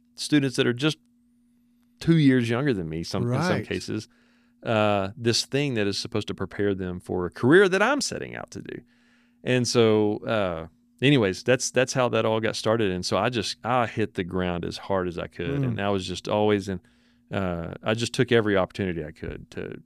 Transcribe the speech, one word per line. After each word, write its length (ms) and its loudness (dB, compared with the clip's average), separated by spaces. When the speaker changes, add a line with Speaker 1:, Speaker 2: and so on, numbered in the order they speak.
Speaker 1:
students 420 0
that 100 4
are 80 2
just 240 0
two 180 4
years 320 6
younger 240 0
than 140 -4
me, 140 -4
some, 200 -4
in 100 0
some 80 0
Speaker 2:
Right. 160 -2
Speaker 1:
cases, 420 -6
uh, 540 0
this 300 0
thing 280 -2
that 120 0
is 100 -2
supposed 320 -6
to 60 -6
prepare 400 -2
them 260 -6
for 240 -4
a 60 -4
career 380 6
that 140 0
I'm 200 0
setting 340 -8
out 140 -12
to 100 -12
do." 200 -12
And 240 0
so, 600 4
uh, 400 -2
anyways, 440 4
that's, 260 2
that's 240 0
how 160 2
that 160 0
all 140 0
got 160 -2
started. 340 0
And 160 -4
so 100 0
I 140 2
just, 340 -4
I 220 0
hit 260 -4
the 120 -4
ground 420 -2
as 100 -8
hard 320 -2
as 100 -8
I 100 -8
could. 340 -4
Speaker 2:
Mm. 20 0
Speaker 1:
And 160 -4
I 80 -2
was 180 -2
just 220 -8
always 400 2
in, 100 -4
uh, 400 -4
I 120 -2
just 180 -6
took 200 0
every 260 4
opportunity 440 -2
I 100 -10
could 400 -12
to, 180 -10
to 160 -14